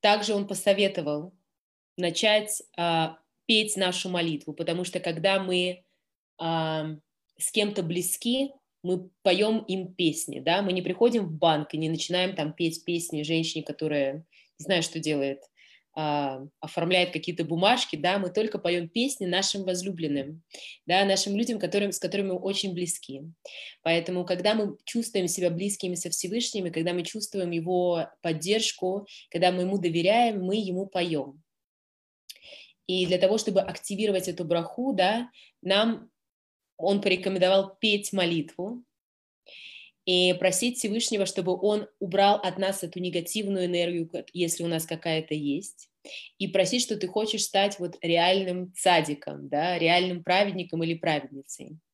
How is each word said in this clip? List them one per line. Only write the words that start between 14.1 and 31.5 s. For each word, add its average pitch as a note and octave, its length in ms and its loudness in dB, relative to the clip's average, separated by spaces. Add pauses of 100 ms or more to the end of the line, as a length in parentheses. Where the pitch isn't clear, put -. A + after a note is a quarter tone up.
не D3+ 60 -14
знаю, E3+ 200 2
что D#3+ 160 -6
делает, C#3 420 -2 (520)
а, D3 480 -2 (180)
оформляет F3+ 520 0
какие-то E3 320 -4
бумажки, F3+ 520 2
да, F3 220 0
мы F#3 120 -2
только G#3+ 280 -2
поем F3 300 -2
песни A#3 380 -2
нашим F#3+ 380 0
возлюбленным, E3 800 -4 (440)
да, F#3+ 180 4
нашим G3 320 2
людям, A3+ 240 0
которым, G3+ 320 0
с - 80 -6
которыми G3 300 -2
мы F#3 80 -2
очень G3 360 -2
близки. D#3+ 480 -6 (600)
Поэтому, E3+ 440 0
когда F#3 280 0
мы G#3 300 -2
чувствуем G#3+ 440 -2
себя F3 220 0
близкими F3+ 460 -4
со E3+ 140 -6
Всевышним, G3+ 560 -4
и E3 40 -4
когда E3+ 240 -2
мы F3+ 100 -2
чувствуем F#3+ 480 -6
его F3 560 0 (140)
поддержку, F#3 840 -2 (240)
когда F3+ 220 4
мы F3+ 100 0
ему F#3+ 160 0
доверяем, F#3 680 4
мы F#3+ 120 0
ему F#3+ 300 -2
поем. D#3 560 -2 (1500)